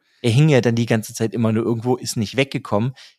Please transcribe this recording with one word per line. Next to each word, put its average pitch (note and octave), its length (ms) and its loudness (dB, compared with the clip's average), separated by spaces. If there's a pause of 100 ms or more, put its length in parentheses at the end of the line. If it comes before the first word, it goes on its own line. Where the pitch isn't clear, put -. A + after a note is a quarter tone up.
(220)
Er A#2+ 100 2
hing D3 180 4
ja C3 120 6
dann A#2 140 2
die A#2 100 0
ganze A2+ 280 -2
Zeit A2 200 -4
immer A2+ 180 0
nur A2 120 0
irgendwo, A#2 340 -2
ist - 200 -10
nicht G#2+ 200 -4
weggekommen. B2+ 560 -2 (260)